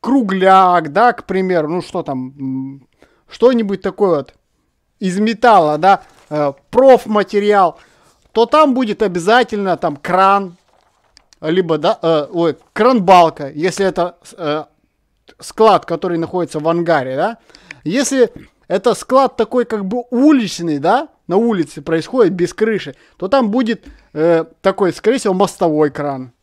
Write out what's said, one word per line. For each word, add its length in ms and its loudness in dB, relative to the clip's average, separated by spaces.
кругляк, 920 2
да, 200 2
к 120 -14
примеру, 440 -2
ну 120 -4
что 220 -8
там, 360 -8
м, 480 -10
что-нибудь 520 0
такое 360 0
вот 160 -8
из 200 -4
металла, 580 2
да, 260 2
э, 240 -2
профматериал, 1040 2
то 140 2
там 280 2
будет 280 -4
обязательно 760 0
там 200 -4
кран, 580 0
либо, 360 -2
да, 240 -2
э, 300 -2
ой, 260 -2
кран-балка, 760 4
если 360 -4
это 380 -2
с-, 140 -20
э, 260 -4
склад, 460 2
который 320 -6
находится 420 -6
в 80 -4
ангаре, 480 0
да. 220 -4
Если 460 0
это 260 -2
склад 440 0
такой 280 -2
как 200 -8
бы 260 -6
уличный, 680 0
да, 300 0
на 100 0
улице 440 -2
происходит, 520 0
без 200 -4
крыши, 420 -4
то 100 -8
там 240 0
будет, 340 -4
э, 320 0
такой, 320 0
скорее 240 -2
всего, 160 -2
мостовой 580 0
кран. 400 -10